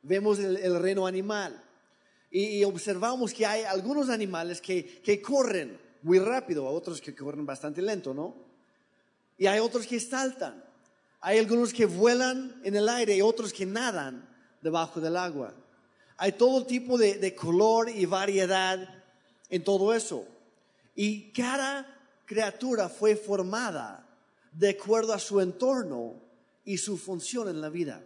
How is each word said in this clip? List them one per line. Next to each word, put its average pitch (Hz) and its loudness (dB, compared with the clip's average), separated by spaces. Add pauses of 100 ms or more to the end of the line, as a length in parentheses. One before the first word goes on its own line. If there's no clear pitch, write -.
Vemos 196 2
el, 196 -2
el 180 0
reino 190 0
animal 190 -4 (680)
y, 202 0
y 202 6
observamos 202 -2
que 214 0
hay 214 0
algunos 220 -2
animales 180 -4
que, - -6
que 202 0
corren 208 0 (240)
muy 175 6
rápido, 190 0
otros 160 -6
que 135 -14
corren 143 -10
bastante 147 -8
lento, 185 -4
¿no? 151 -8 (1040)
Y 190 2
hay 202 4
otros 226 0
que 240 -2
saltan. 254 -6 (560)
Hay 196 4
algunos 226 2
que 233 4
vuelan 247 2
en 196 -2
el 208 4
aire 233 2
y 190 4
otros 220 2
que 190 -6
nadan 185 -6 (320)
debajo 165 -2
del 160 -2
agua. 147 -6 (640)
Hay 190 0
todo 254 4
tipo 247 0
de, 208 4
de 185 -2
color 220 4
y 214 0
variedad 190 0 (440)
en 180 -2
todo 196 4
eso. 156 -4 (680)
Y 208 -2
cada 269 -2 (380)
criatura 214 -2
fue 208 4
formada 190 -4 (460)
de 185 4
acuerdo 220 0
a 208 -2
su 196 0
entorno 180 -2 (500)
y 196 -4
su 202 -4
función 190 -6
en 160 -6
la 156 -6
vida 151 -6